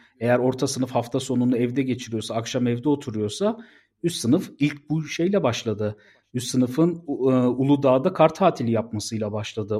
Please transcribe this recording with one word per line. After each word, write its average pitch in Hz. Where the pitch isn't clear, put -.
eğer 120
orta 127
sınıf 127
hafta 120
sonunu 123
evde 123
geçiriyorsa, 113
akşam 123
evde 120
oturuyorsa 143
üst 170
sınıf -
ilk 147
bu 156
şeyle 180
başladı. 107
Üst 120
sınıfın, 143
e, 143
Uludağ'da 135
kar 160
tatili 139
yapmasıyla 107
başladı. 104